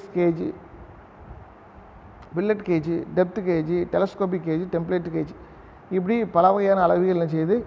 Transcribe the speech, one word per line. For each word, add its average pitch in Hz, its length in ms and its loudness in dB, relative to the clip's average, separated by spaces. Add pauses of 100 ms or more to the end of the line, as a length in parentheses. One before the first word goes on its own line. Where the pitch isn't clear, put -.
(140)
கேஜ், 175 380 0 (1800)
பில்லட் 202 280 0
கேஜ், 165 440 0 (100)
டெப்த் 180 240 0
கேஜ், 175 520 0
டெலஸ்கோபிக் 185 540 -2
கேஜ், 165 240 -2
டெம்ப்ளேட் 170 340 -2 (100)
கேஜ், 156 200 -4 (560)
இப்படி 190 340 0
பல 175 260 4
வகையான 196 320 4
அளவிகள் 180 340 4
என்ன 165 160 0
செய்யுது? 165 340 2